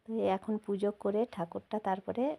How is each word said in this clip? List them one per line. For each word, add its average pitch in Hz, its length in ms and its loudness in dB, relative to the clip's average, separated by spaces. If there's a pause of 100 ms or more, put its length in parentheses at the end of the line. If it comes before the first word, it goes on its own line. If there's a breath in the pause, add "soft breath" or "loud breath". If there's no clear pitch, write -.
তো 220 180 -10
এখন 196 400 2
পুজো 202 340 0
করে 208 400 0
ঠাকুরটা 196 460 -6
তারপরে, 202 600 0